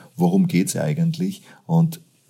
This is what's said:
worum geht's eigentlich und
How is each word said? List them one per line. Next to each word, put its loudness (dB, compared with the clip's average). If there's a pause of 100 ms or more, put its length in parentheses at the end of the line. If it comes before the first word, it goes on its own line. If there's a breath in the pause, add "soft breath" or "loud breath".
(160 loud breath)
worum 2
geht's 0
eigentlich -2 (240 loud breath)
und 0 (300)